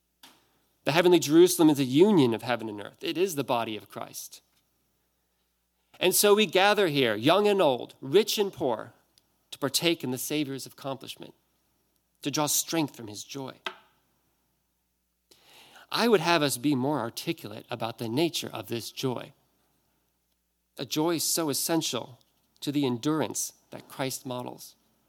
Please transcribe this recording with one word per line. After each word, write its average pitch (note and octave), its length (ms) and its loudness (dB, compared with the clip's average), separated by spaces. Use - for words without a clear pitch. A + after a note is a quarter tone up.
The C#3+ 80 0
heavenly F3+ 260 6
Jerusalem E3 500 6
is D3+ 80 4
the C#3 80 0
union C#3+ 480 6
of G#2+ 100 -4
heaven A#2 280 -4
and G#2 100 -12
earth. G#2+ 240 -16
It D#3+ 140 -6
is F#3 160 -2
the C#3 100 -4
body A2 320 -4
of G2+ 140 -18
Christ. - 500 -16
And F3+ 140 2
so G#3 200 6
we G#3+ 120 4
gather F#3+ 420 4
here, C3 280 2
young E3+ 320 4
and G3 120 2
old, B2 400 0
rich F#3 380 2
and G3+ 140 -2
poor, A2+ 400 -4
to - 80 -18
partake E3 460 0
in B2 60 -4
the B2+ 80 -4
Savior's C3+ 480 -6
accomplishment, - 680 -14
to D3 80 -6
draw D3 160 -2
strength D3+ 480 -2
from A2+ 140 -16
his G2+ 160 -14
joy. C3 300 -14
I G3 160 0
would G#3+ 140 6
have E3+ 220 2
us C3 160 0
be C#3+ 160 2
more C3+ 260 0
articulate A2+ 680 -8
about A#2 280 -8
the A#2 100 -6
nature C#3+ 440 -2
of G#2 160 -10
this A2+ 220 -8
joy, - 420 -6
a C#3+ 80 -10
joy D#3 340 -2
so E3 300 -2
essential C3+ 720 -4
to D3+ 100 -8
the C#3+ 140 0
endurance C3 680 -2
that - 180 -18
Christ - 380 -8
models. B2 480 -12